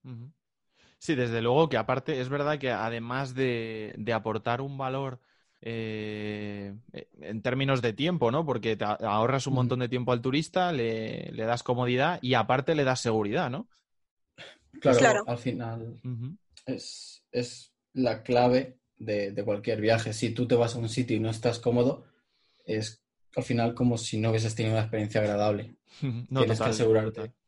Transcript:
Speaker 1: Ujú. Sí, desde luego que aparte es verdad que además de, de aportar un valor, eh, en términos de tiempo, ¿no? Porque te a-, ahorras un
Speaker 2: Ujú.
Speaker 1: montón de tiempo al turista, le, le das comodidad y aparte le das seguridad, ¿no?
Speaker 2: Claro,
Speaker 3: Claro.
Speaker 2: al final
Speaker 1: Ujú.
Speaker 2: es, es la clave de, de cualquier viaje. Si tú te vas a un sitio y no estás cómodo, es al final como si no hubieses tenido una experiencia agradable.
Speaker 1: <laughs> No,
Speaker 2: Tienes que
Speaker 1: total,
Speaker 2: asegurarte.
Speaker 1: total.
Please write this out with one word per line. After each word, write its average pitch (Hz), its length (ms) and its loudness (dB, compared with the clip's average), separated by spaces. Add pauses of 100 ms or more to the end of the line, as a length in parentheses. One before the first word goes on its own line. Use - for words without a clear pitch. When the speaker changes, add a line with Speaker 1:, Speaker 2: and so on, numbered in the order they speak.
Speaker 1:
Ujú. 127 280 -14 (720)
Sí, 156 120 0
desde 117 260 0
luego 139 260 2
que 131 100 -2
aparte 127 420 -2
es 127 80 -4
verdad 143 320 -2
que 135 100 -4
además 117 640 -4
de, 113 640 -4
de 110 140 -2
aportar 110 480 -2
un 139 180 -8
valor, 131 400 -4 (420)
eh, 104 1160 -6 (440)
en 101 220 -8
términos 131 400 2
de 117 100 2
tiempo, 147 380 2
¿no? 156 160 0
Porque 113 300 0
te 110 80 -2
a-, 107 180 0
ahorras 113 460 2
un 131 60 2
Speaker 2:
Ujú. 127 80 4
Speaker 1:
montón 123 180 2
de 123 80 -2
tiempo 123 240 0
al 117 100 2
turista, 156 480 0
le, 113 640 -4
le 113 120 -6
das 117 200 0
comodidad 127 580 2
y 127 120 2
aparte 127 420 4
le 143 80 4
das 127 160 2
seguridad, 113 500 0
¿no? 139 160 -8 (1120)
Speaker 2:
Claro, 131 180 6
Speaker 3:
Claro. 214 280 6
Speaker 2:
al 120 120 -4
final 113 680 -6
Speaker 1:
Ujú. 127 320 -8 (300)
Speaker 2:
es, - 680 -12
es - 420 -6 (200)
la 123 280 0
clave 123 560 2 (180)
de, 104 360 -2
de 101 120 -4
cualquier 107 360 -2
viaje. 113 320 2
Si 113 180 -2
tú 117 160 -2
te 120 80 2
vas 117 220 4
a - 20 -4
un 113 100 -4
sitio 120 280 0
y 110 40 0
no 110 100 0
estás 117 280 0
cómodo, 120 460 2 (600)
es 110 380 -4 (320)
al 127 80 -4
final 117 320 0
como 123 240 2
si 110 220 -4
no 113 100 2
hubieses 110 240 2
tenido 110 200 0
una 110 80 2
experiencia 107 380 0
agradable. 104 540 0 (260)
Speaker 1:
<laughs> 123 300 -4
No, 131 120 4
Speaker 2:
Tienes 110 160 2
que 113 60 0
Speaker 1:
total, 110 60 2
Speaker 2:
asegurarte. 110 420 4
Speaker 1:
total. 113 220 -10 (140)